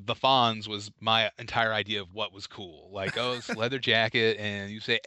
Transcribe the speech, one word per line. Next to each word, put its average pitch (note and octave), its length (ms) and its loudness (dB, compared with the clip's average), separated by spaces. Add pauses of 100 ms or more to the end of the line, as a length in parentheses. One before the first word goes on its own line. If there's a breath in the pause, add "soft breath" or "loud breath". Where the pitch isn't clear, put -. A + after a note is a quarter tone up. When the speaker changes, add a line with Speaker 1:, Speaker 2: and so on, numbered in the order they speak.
Speaker 1:
the A2+ 100 -2
Fonz A#2 520 4
was G#2 320 -8
my A2 400 2
entire A2+ 340 0
idea G#2 280 -2
of F2+ 120 -14
what G2+ 200 -6
was G2 140 -16
cool. E2+ 440 -16
Like, G2 260 -4
oh, B2 160 0
it's B2 160 -8
a A#3+ 40 -4
Speaker 2:
<laughs> - 40 -6
Speaker 1:
leather B2 220 0
jacket, A2+ 600 4
and G2+ 320 -4
you G#2+ 80 -10
say, A2+ 280 0